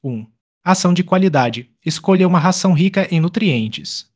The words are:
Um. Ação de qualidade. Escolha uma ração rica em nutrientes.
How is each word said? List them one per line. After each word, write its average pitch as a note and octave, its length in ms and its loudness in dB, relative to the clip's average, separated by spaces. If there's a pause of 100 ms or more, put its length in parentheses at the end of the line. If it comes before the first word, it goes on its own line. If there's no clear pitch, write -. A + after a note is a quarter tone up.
Um. A#2 240 -8 (380)
Ação F3+ 300 2
de F3+ 100 2
qualidade. D3 680 0 (160)
Escolha F#3 400 2
uma F3+ 140 2
ração F#3 320 0
rica F#3+ 400 0
em E3+ 80 2
nutrientes. D#3 880 -4 (100)